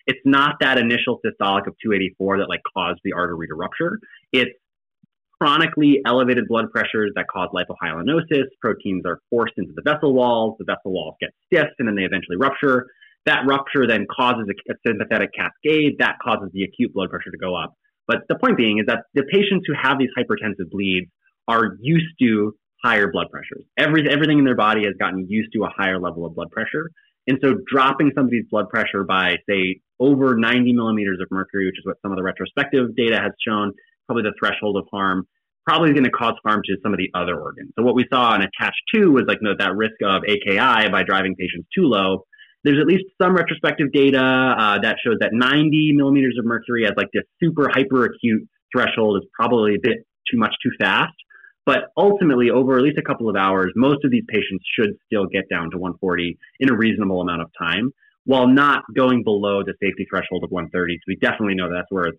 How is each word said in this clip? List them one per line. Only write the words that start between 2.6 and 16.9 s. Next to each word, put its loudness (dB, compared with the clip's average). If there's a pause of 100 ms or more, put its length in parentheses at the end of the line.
caused -4
the -4
artery -4
to -12
rupture. -6 (360)
It's 0 (880)
chronically 4
elevated 2
blood -2
pressures -2
that -4
cause -6
lipohyalinosis. -2 (160)
Proteins -4
are -6 (100)
forced -2
into -8
the -12
vessel 0
walls. 2
The -14
vessel -6
walls -6
get -8 (140)
stiff, 2 (100)
and -2
then -2
they 0
eventually -4
rupture. 0 (380)
That 0
rupture 0
then 0
causes -2
a, -8
a -8 (120)
sympathetic -2
cascade 0
that 0
causes -4
the -4
acute -4